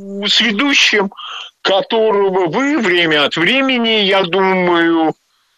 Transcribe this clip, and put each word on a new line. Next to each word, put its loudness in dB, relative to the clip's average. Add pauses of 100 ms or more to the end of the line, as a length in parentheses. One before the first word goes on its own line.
(280)
с 0
ведущим, 0 (500)
которого 0
вы 0
время 0
от -4
времени, 0
я 2
думаю, 2 (420)